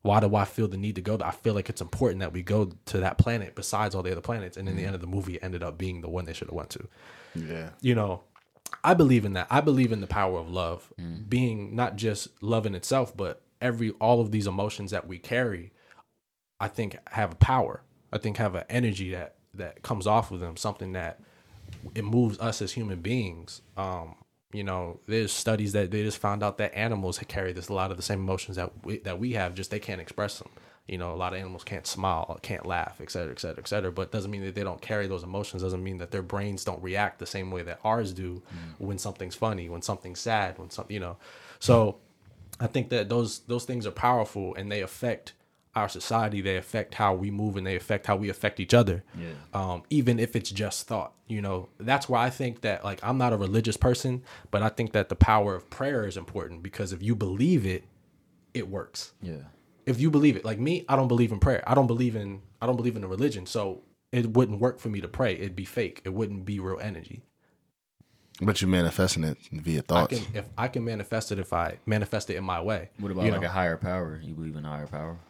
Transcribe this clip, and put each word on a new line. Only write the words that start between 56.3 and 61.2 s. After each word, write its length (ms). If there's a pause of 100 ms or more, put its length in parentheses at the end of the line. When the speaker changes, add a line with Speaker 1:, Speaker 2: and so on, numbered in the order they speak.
Speaker 1:
because 300
if 100
you 140
believe 500
it, 180 (680)
it 160
works. 520
Speaker 3:
Yeah. 240 (420)
Speaker 1:
If 140
you 100
believe 260
it, 80
like 140
me, 300
I 80
don't 120
believe 240